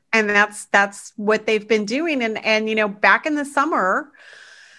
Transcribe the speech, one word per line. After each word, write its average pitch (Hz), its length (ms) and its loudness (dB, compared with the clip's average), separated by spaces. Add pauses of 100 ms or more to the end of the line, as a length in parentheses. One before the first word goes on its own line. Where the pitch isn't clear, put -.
(120)
And 214 180 2
that's, 208 360 0
that's 202 500 0
what 214 300 0
they've 214 200 -2
been 214 180 0
doing. 277 380 -2
And, 220 220 -4
and, 220 240 0
you 220 80 -2
know, 214 120 2
back 202 380 2
in 302 80 -2
the 294 100 -4
summer, 277 680 -2 (680)